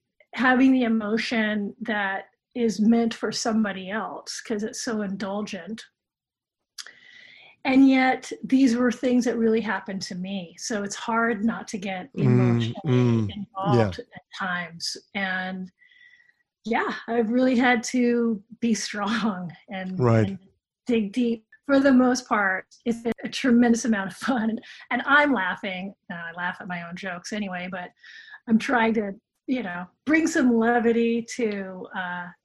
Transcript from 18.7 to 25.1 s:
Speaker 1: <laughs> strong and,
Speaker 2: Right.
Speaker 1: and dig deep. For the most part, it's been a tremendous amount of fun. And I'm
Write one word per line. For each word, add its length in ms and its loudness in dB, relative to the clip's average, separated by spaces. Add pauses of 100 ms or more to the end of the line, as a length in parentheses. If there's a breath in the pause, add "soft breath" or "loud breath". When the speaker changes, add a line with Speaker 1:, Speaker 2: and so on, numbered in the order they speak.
Speaker 1:
<laughs> 140 -4
strong 640 -4 (180)
and, 300 -8
Speaker 2:
Right. 300 4
Speaker 1:
and 100 -8 (480)
dig 240 0
deep. 340 -2 (200)
For 140 4
the 140 4
most 340 4
part, 380 0 (200)
it's 160 -4
been 100 -4 (120)
a 60 -6
tremendous 560 4
amount 260 0
of 60 -18
fun. 400 -2 (320 loud breath)
And 160 -2
I'm 280 6